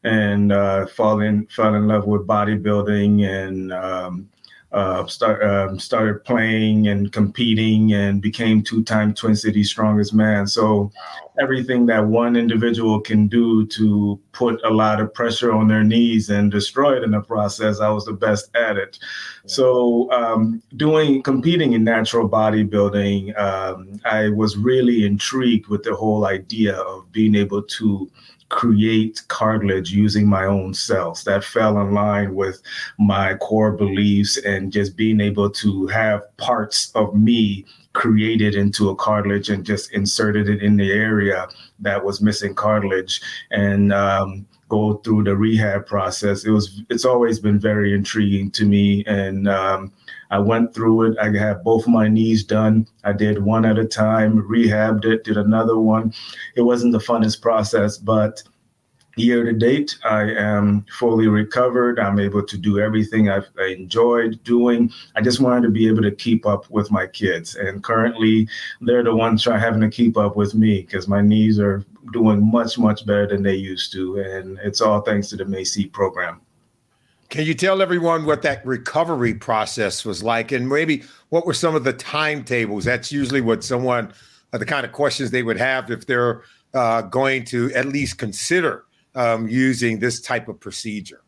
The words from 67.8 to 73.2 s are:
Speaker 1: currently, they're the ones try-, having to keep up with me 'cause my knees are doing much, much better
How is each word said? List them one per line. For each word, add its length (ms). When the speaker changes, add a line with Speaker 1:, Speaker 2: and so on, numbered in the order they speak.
Speaker 1:
currently, 640
they're 220
the 120
ones 280
try-, 160
having 220
to 80
keep 280
up 180
with 200
me 280
'cause 240
my 140
knees 380
are 260
doing 400
much, 280
much 260
better 220